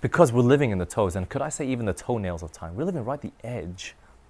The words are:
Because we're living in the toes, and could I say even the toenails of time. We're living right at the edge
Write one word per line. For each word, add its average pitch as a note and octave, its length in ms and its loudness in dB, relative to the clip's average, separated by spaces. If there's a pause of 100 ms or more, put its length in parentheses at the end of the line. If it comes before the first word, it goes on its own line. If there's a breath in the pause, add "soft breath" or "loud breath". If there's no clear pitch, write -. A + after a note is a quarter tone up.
Because C3+ 300 4
we're A#2+ 100 4
living C3 300 6
in F#2+ 80 0
the F2 80 0
toes, G2 280 0
and F#2 140 -4
could C#3 140 -4
I D3+ 60 -4
say D3+ 180 -6
even A#2+ 180 -2
the F#2+ 80 0
toenails F#2 480 -4
of E2 100 -10
time. E2+ 240 -12
We're C3+ 100 -4
living E3+ 200 -4
right B2+ 80 -4
at D3 80 -8
the - 260 -12
edge F#2 460 -10 (360 soft breath)